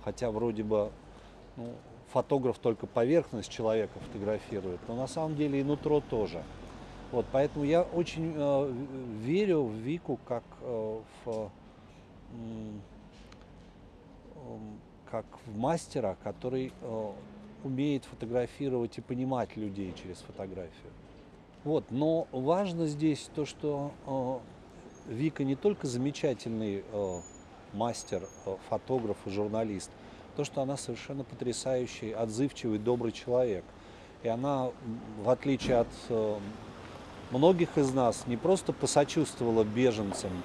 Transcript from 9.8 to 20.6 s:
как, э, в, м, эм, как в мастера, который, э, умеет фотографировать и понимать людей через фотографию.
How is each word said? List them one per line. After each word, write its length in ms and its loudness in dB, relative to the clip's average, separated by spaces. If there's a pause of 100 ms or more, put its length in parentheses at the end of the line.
как, 180 -4 (180)
э, 400 -4 (240)
в, 260 -4 (800)
м, 500 -10 (1500)
эм, 460 -12 (240)
как 200 -4 (200)
в 120 -10
мастера, 680 0
который, 580 -4
э, 320 -4 (500)
умеет 420 0
фотографировать 920 -2
и 40 -10
понимать 560 -2
людей 360 -4
через 260 -10
фотографию. 720 -10 (720)